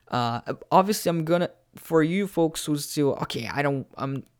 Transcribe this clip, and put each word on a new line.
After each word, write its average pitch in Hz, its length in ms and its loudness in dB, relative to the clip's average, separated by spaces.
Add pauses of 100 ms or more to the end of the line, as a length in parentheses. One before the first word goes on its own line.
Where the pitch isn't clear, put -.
Uh, 120 340 -2 (300)
obviously, 190 380 4
I'm 170 160 0
gonna, 170 260 0 (240)
for 165 260 2
you 180 240 2
folks 165 400 -2
who 151 120 0
still, 143 440 0
"Okay, - 260 -6
I 139 140 -4
don't, 143 240 -2 (120)
I'm, 135 260 -6 (160)